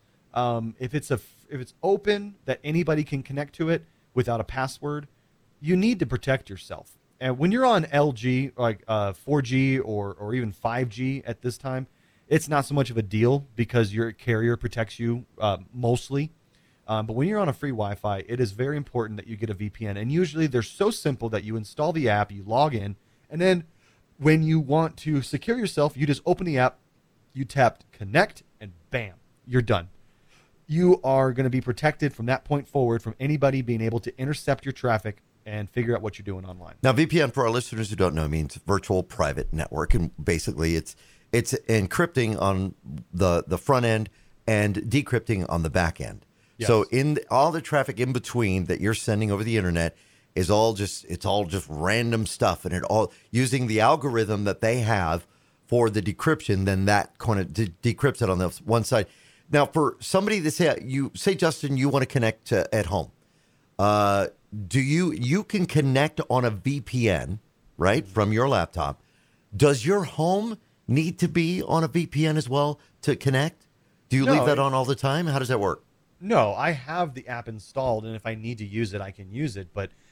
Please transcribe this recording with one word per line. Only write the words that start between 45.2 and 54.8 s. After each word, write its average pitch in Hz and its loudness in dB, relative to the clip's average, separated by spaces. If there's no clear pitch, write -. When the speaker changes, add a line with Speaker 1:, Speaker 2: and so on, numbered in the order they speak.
Speaker 2:
on 85 0
the 80 -2
back 85 0
end. 57 -10
Speaker 1:
Yes. 107 -6
Speaker 2:
So 110 6
in 139 2
the, - -4
all 147 4
the 160 -4
traffic 131 -2
in 127 -2
between 98 0
that 90 -2
you're 107 0
sending 107 -2
over 101 -2
the 113 -2
internet 85 0
is 87 0
all 110 4
just, 98 -8
it's 85 -8
all 101 0
just 85 -6
random 110 0
stuff, - -2
and 85 -6
it 90 -4
all, 107 0
using 127 0
the 107 2
algorithm 113 2
that 101 -2
they 120 2